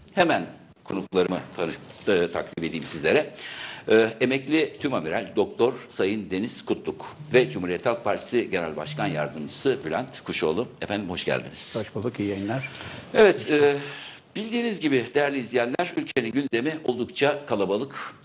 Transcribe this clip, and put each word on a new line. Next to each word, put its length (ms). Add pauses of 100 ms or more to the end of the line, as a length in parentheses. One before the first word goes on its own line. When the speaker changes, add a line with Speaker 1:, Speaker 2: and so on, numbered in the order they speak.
(160)
Speaker 1:
Hemen 300 (380)
konuklarımı 540 (180)
tanı-, 600
e, 140
takdim 320
edeyim 200
sizlere. 460 (600)
E, 200 (120)
emekli 580
Tümamiral 560
Doktor 380 (160)
Sayın 400
Deniz 360
Kutluk 500 (180)
ve 160
Cumhuriyet 360
Halk 180
Partisi 460
Genel 260
Başkan 320
Yardımcısı 800
Bülent 380
Kuşoğlu. 440 (140)
Efendim, 280
hoş 160
geldiniz. 540
Speaker 2:
Hoş 160
bulduk, 240
iyi 100
yayınlar. 400 (440)
Speaker 1:
Evet, 380
e, 240 (600)
bildiğiniz 440
gibi 340
değerli 260
izleyenler, 580
ülkenin 340
gündemi 520
oldukça 640
kalabalık, 680 (120)